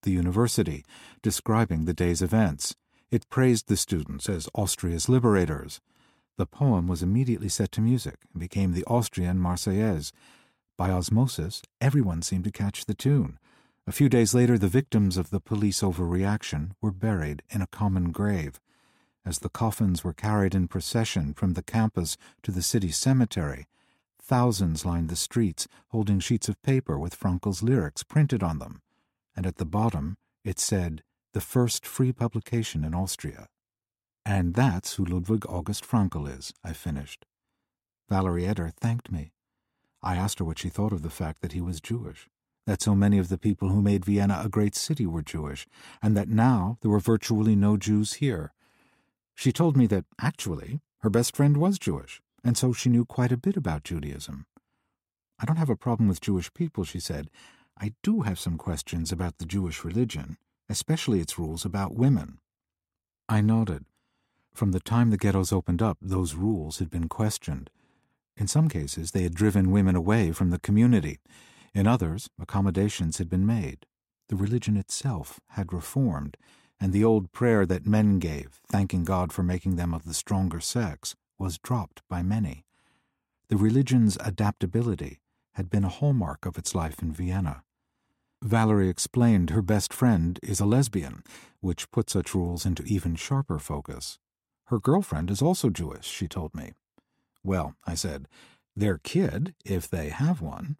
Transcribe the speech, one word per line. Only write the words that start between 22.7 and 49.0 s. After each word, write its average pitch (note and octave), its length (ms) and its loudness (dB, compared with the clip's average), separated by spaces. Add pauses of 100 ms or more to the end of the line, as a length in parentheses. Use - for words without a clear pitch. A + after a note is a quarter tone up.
cemetery, F#2 760 0 (500)
thousands G2 680 0
lined E2+ 240 -2
the E2+ 80 -6
streets - 500 -2 (220)
holding G2+ 320 0
sheets - 260 -2
of G#2 140 -4
paper C3 360 0
with E2 160 -6
Frankel's F#2 480 -2
lyrics G#2+ 420 0
printed C#3+ 380 2
on E2 180 -2
them, - 220 -14 (540)
and F#2 100 -4
at F#2 120 -4
the - 80 -4
bottom F#2 500 -2 (300)
it F#2+ 140 -4
said, F2 440 -2 (300)
"The G2+ 80 -4
first - 440 0
free B2+ 280 0
publication A2+ 720 -4
in D#2 80 -4
Austria." F2 560 -6 (760)
"And F#2 280 0
that's A2 400 0
who G2 100 -2
Ludwig F#2 420 -2
August F2+ 380 -6
Frankel F#2 420 0
is," C2+ 280 -12 (100)
I E2+ 80 -8
finished. C#2+ 540 -10 (840)
Valerie F#2 400 0
Eder F2 220 -2
thanked A#2 420 -2
me. D#2+ 220 -8 (680)
I F#2 140 -2
asked G2 240 -2
her F#2 60 -2
what D#2+ 140 -6
she F#2 100 -6
thought G#2 240 -2
of E2 80 -4
the E2 80 -6
fact D#2+ 320 -8
that E2+ 100 -8
he D#2+ 80 -8
was F2 220 -6
Jewish, - 480 -10 (360)
that G2+ 160 0
so G#2 140 4
many G2+ 220 6
of F2+ 100 2
the F2+ 100 -2
people G2 300 0
who F#2+ 140 4
made G2+ 240 2
Vienna G2+ 360 2
a A2 60 -2
great G#2 260 0
city - 320 -2
were E2 160 -2
Jewish, D2 460 -8 (340)
and G#2+ 140 4
that G2+ 140 0
now A2 500 2
there A2 120 2
were G#2 100 4
virtually A2 560 2
no G#2 180 4
Jews G#2+ 380 0 (100)
here. F2 300 -4 (840)